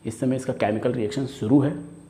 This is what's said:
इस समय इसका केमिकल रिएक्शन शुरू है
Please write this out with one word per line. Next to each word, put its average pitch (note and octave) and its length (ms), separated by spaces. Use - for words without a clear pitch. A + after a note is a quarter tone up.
इस A2 140
समय C3 160
इसका B2+ 200
केमिकल A2 380
रिएक्शन A#2+ 360
शुरू A#2 320
है D3 120